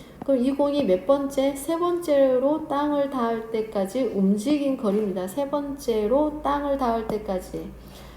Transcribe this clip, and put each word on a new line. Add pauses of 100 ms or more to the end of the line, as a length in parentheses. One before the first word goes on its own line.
(240)
그럼
이
공이
몇
번째?
세
번째로
땅을
닿을
때까지
움직인
거리입니다.
세
번째로
땅을
닿을
때까지. (460)